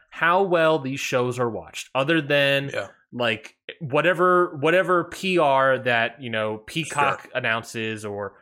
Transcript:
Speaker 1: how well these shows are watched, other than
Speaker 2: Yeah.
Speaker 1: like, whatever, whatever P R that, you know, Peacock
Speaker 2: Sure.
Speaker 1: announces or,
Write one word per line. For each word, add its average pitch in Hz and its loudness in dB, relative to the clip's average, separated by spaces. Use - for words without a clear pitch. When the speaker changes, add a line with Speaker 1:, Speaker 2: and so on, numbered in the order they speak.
Speaker 1:
how 180 2
well 160 4
these 131 -8
shows 123 -2
are 120 0
watched, 90 -12
other 151 0
than 139 0
Speaker 2:
Yeah. 101 -6
Speaker 1:
like, 117 -4
whatever, 175 2
whatever 170 2
P 185 -4
R 135 4
that, 120 0
you 120 -10
know, 107 -2
Peacock 143 -4
Speaker 2:
Sure. - -20
Speaker 1:
announces 113 -4
or, 101 -8